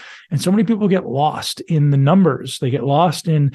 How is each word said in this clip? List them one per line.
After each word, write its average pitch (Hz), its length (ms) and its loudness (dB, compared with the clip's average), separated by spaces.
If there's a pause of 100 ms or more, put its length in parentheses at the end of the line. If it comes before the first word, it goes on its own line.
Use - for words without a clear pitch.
(300)
And 151 120 -4
so 185 100 -2
many 208 120 2
people 208 240 0
get 185 180 0
lost - 560 -4
in 147 280 0
the 143 80 2
numbers. 139 640 2
They 131 100 -2
get 123 160 -2
lost 151 420 0
in 147 280 2